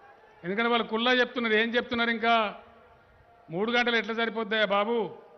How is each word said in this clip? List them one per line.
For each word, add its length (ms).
ఎందుకంటే 260
వాళ్ళు 160
కుల్లా 260
చెప్తున్నారు. 420
ఏం 200
చెప్తున్నారు 360
ఇంకా? 500
"మూడు 220
గంటలు 240
ఎట్లా 180
సరిపోద్దాయా 500
బాబు, 520